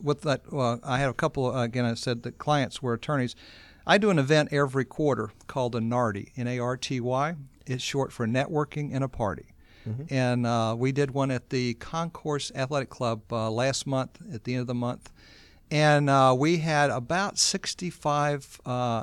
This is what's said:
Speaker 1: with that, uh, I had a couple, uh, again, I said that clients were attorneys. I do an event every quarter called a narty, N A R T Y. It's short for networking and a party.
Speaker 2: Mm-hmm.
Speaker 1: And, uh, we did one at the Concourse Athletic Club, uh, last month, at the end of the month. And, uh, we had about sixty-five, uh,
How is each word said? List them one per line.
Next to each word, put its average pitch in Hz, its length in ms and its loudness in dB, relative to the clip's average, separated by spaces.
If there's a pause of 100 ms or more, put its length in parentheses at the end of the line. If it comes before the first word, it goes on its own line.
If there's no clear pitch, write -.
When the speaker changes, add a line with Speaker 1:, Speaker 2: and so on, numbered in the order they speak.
Speaker 1:
with 143 220 -2
that, 139 200 0 (100)
uh, 123 320 0
I 127 140 -2
had 135 120 0
a 117 40 -8
couple, 139 320 -2
uh, 123 180 0
again, 120 200 -2
I 117 100 0
said 117 280 -4
that - 160 -10
clients 147 420 0
were 123 140 -2
attorneys. 127 400 -2 (520)
I 180 120 6
do 208 120 4
an 175 100 4
event 143 320 4
every 135 320 0
quarter 117 460 0 (180)
called 123 260 -2
a 117 60 0
narty, 113 560 0
N 123 100 -4
A 123 140 -4
R 123 160 -2
T 127 240 -4
Y. 131 340 0 (320)
It's 127 160 -4
short 139 300 -2
for 120 140 -2
networking 147 680 0
and 131 80 0
a 135 60 -2
party. 98 440 -4 (360)
Speaker 2:
Mm-hmm. 131 260 -6
Speaker 1:
And, 123 320 2
uh, 113 320 2
we 131 140 2
did 139 180 2
one 135 220 0
at 123 180 -6
the 123 240 0
Concourse 156 800 -6
Athletic 135 360 -2
Club, 113 320 -4 (100)
uh, 113 180 -2
last 127 360 0
month, 131 340 -2 (120)
at 110 120 -12
the 123 100 -4
end 127 60 -2
of 123 80 -4
the 127 60 -4
month. 120 360 -4 (580)
And, 147 400 4
uh, 135 300 8
we 160 200 4
had 151 320 2
about 160 480 -2
sixty-five, 147 1300 -2
uh, 123 380 -2